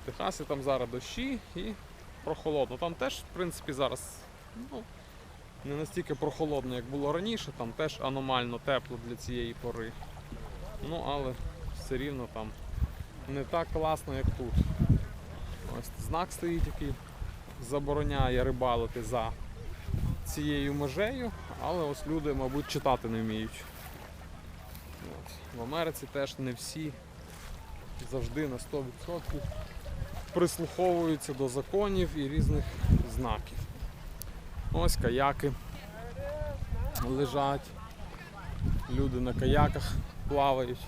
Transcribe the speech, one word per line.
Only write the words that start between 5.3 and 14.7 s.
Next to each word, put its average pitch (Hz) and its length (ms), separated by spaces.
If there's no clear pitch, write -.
не 139 100
настільки 156 400
прохолодно, 147 600
як 120 100
було 143 280
раніше, 196 440
там 117 180
теж 156 280
аномально 131 600
тепло 131 320
для 120 80
цієї 120 460
пори. 117 300
Ну, 160 180
але 135 260
все - 180
рівно 135 260
там 110 140
не 139 140
так 165 300
класно, 156 400
як 131 120
тут. - 400